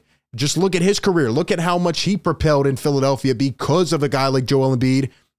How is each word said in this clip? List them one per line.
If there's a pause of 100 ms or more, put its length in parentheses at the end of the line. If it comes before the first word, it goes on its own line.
(360)
just
look
at
his
career.
Look
at
how
much
he
propelled
in
Philadelphia
because
of
a
guy
like
Joel
Embiid. (280)